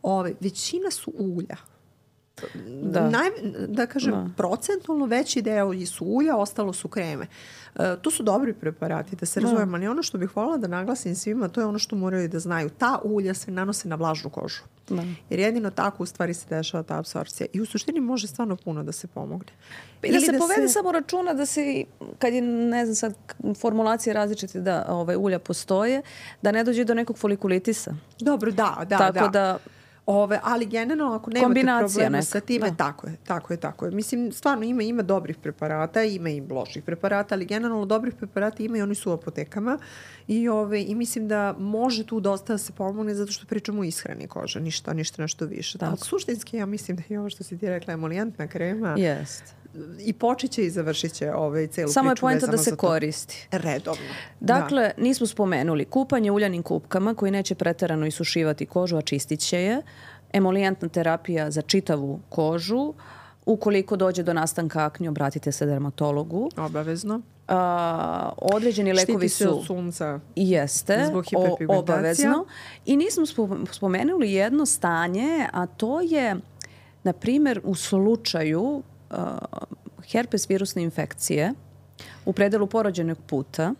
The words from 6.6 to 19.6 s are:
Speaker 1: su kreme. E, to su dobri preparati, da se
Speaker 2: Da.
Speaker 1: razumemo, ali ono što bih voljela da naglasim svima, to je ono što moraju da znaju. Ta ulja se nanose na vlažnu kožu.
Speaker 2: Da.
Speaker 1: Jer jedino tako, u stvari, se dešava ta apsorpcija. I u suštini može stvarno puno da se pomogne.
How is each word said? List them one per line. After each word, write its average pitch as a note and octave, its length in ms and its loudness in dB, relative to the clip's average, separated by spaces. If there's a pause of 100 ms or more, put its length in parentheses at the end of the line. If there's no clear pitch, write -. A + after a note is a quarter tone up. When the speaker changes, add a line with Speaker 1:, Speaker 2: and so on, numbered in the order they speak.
Speaker 1:
su - 160 -8
kreme. D#3+ 380 -4 (500)
E, F3+ 260 0
to D#4 80 0
su - 120 -2
dobri A3 320 2
preparati, D#3+ 640 -4
da F3 100 -6
se - 140 -2
Speaker 2:
Da. A3 40 4
Speaker 1:
razumemo, G#3 320 2
ali F#3 120 -2
ono D4 140 -2
što - 160 -4
bih F#3 180 -4
voljela C4+ 200 0
da A3 100 -2
naglasim F#3 480 -4
svima, G#3+ 340 -2
to A#3+ 120 -2
je A3 60 0
ono G#3 120 -2
što - 180 -4
moraju F#3 320 0
da D#3+ 100 -4
znaju. E3 320 -2
Ta B3+ 340 0
ulja G3+ 300 0
se - 160 -10
nanose F#3+ 380 -4
na D#3+ 80 -4
vlažnu D#3 340 -2
kožu. - 320 -8 (260)
Speaker 2:
Da. F3 140 -2 (280)
Speaker 1:
Jer E3+ 100 0
jedino A3 300 0
tako, G3 320 -2
u F3 40 -4
stvari, E3+ 280 -4
se - 140 -12
dešava D#3+ 340 -4
ta D#3+ 160 -6
apsorpcija. - 540 -8
I F#3 80 -2
u A3 60 -2
suštini D4 340 -2
može A#3+ 260 -2
stvarno G3+ 300 -4
puno D#3 260 -6
da D#3 100 -6
se - 140 -10
pomogne. D#3 460 -10 (460)